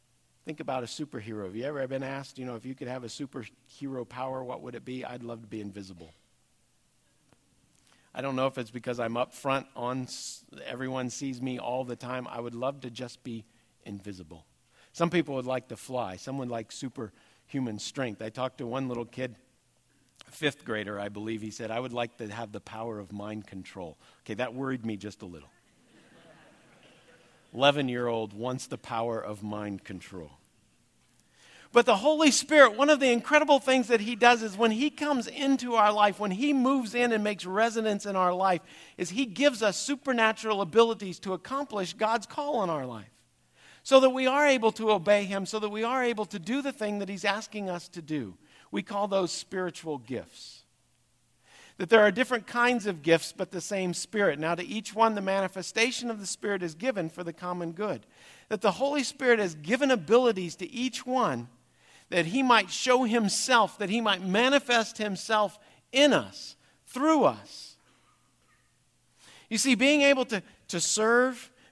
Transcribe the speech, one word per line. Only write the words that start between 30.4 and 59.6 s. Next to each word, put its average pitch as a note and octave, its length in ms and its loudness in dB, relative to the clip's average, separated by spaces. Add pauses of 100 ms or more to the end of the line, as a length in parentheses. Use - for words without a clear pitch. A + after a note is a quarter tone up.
But A#3 140 6
the G#3 120 6
Holy D4+ 340 4
Spirit, C4+ 460 8
one C#4 120 4
of D4+ 100 6
the B3+ 140 4
incredible C#4+ 460 4
things C4 300 2
that A#3 120 4
He A3+ 160 -6
does A#3+ 260 6
is G3+ 140 -6
when A3+ 140 4
He A#3+ 180 2
comes D4 380 -2
into C4 480 0
our G#3 180 6
life, G#3 260 4
when G3+ 120 -2
He C4+ 240 0
moves B3+ 400 2
in A#3+ 180 2
and G#3+ 100 2
makes G3+ 220 -2
resonance G#3+ 600 0
in G3 100 -2
our F3+ 160 4
life, F3+ 300 2 (340)
is E3+ 140 -4
He B3 160 -2
gives A3+ 360 2
us G3+ 140 2
supernatural A3 840 0
abilities G#3 580 4
to F#3+ 140 -4
accomplish G#3+ 580 -4
God's A3 340 0
call C#4+ 360 -4
in F3+ 80 0
our C#3+ 160 -4
life, A2 240 -12 (720)
so C4+ 180 8
that C4 100 8
we C4 160 0
are C#4+ 200 4
able A#3 260 6
to A3 180 0
obey G3+ 340 4
Him, G3 200 -4
so G#3+ 140 -4
that G#3 100 -4
we G#3+ 160 -4
are B3+ 180 -2
able A3+ 220 -2
to G#3 140 -8
do A#3 240 -2
the C4+ 100 -4
thing G#3 280 -4
that G3 100 -6
He's G3 140 -8
asking G3+ 440 -4
us F3 200 -6
to F3 120 -16
do. C3+ 380 -6 (320)
We G3+ 120 -4
call G3+ 260 -2
those F#3+ 220 0
spiritual E3+ 680 -6
gifts. A2 640 -12 (1160)
That F3+ 100 -4
there A3 140 2
are G#3 80 4
different A#3 360 -4
kinds A#3+ 400 -2
of E3 160 -6
gifts, D#3+ 300 0
but F#3 180 -8
the F3+ 120 -10
same F#3 320 -4
Spirit. F#3 440 -2
Now, D#3+ 160 -2
to F3 100 -6
each G3+ 300 -8
one, A3 200 4
the G3+ 80 -4
manifestation G3 880 -2
of G#3 100 -6
the F#3+ 60 -10
Spirit G3 360 -4
is D#3+ 120 -6
given F#3+ 340 -2
for F3+ 160 -10
the E3 80 -8
common F3 400 -6
good. E3 340 -6 (440)
That G#3+ 100 -2
the G3+ 120 4
Holy C#4 300 0
Spirit A#3+ 360 2
has F3+ 160 0
given A#3 360 2